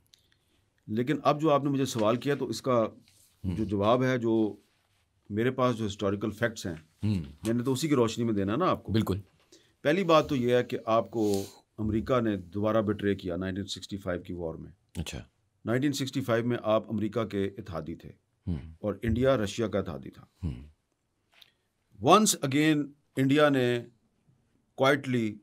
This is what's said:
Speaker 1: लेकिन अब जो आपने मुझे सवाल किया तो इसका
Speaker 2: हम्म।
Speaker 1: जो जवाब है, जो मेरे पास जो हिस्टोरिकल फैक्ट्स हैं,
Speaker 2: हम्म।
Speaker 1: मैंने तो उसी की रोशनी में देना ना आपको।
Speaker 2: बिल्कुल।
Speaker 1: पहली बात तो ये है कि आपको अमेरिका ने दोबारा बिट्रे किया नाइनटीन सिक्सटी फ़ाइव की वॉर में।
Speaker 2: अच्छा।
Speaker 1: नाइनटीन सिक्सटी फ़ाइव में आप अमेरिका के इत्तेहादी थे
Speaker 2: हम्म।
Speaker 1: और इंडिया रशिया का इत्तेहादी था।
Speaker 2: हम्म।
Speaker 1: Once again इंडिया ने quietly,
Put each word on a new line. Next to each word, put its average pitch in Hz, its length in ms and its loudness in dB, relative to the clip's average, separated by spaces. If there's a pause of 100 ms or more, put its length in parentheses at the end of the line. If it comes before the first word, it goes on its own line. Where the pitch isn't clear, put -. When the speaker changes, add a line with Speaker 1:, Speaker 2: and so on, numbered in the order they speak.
(960)
Speaker 1:
लेकिन 123 300 -2
अब 147 140 2
जो 156 100 0
आपने 143 200 2
मुझे 135 160 0
सवाल 117 320 0
किया 139 180 -2
तो 139 140 -4
इसका 113 520 -2 (440)
Speaker 2:
हम्म। 90 100 -2
Speaker 1:
जो 107 100 -2
जवाब 104 380 2
है, 127 160 2
जो 110 440 0 (680)
मेरे 117 200 0
पास 123 240 2
जो 110 80 -4
हिस्टोरिकल 104 460 -2
फैक्ट्स 113 380 -4
हैं, 80 180 -8 (180)
Speaker 2:
हम्म। 98 220 0 (220)
Speaker 1:
मैंने 120 160 0
तो 135 100 0
उसी 143 160 -2
की 143 60 2
रोशनी 117 300 2
में 113 100 0
देना 101 200 0
ना 175 100 0
आपको। 110 280 -2
Speaker 2:
बिल्कुल। 98 280 0 (640)
Speaker 1:
पहली 165 200 2
बात 156 260 4
तो 147 60 0
ये 123 200 2
है 123 80 4
कि 123 140 -6 (100)
आपको 104 560 2 (360)
अमेरिका 110 420 0
ने 107 160 0
दोबारा 101 440 0
बिट्रे 101 340 0
किया 90 200 -6
नाइनटीन 95 280 -4
सिक्सटी 98 340 -10
फ़ाइव 90 300 -4
की 92 60 -8
वॉर 82 240 -6
में। 80 160 -16 (240)
Speaker 2:
अच्छा। 69 280 -8 (420)
Speaker 1:
नाइनटीन 131 240 0
सिक्सटी 131 300 -6
फ़ाइव 117 240 0
में 120 200 0
आप 107 240 2
अमेरिका 107 340 -2
के 98 220 -2
इत्तेहादी 82 500 -8
थे - 140 -18 (380)
Speaker 2:
हम्म। 80 260 -6 (100)
Speaker 1:
और 101 200 -4
इंडिया 123 320 2
रशिया 107 320 -2
का 98 120 -2
इत्तेहादी 76 300 -8
था। - 180 -20 (160)
Speaker 2:
हम्म। 67 200 -8 (1400)
Speaker 1:
Once 196 320 6
again 147 480 2 (360)
इंडिया 143 300 6
ने 123 360 2 (960)
quietly, 127 500 2 (120)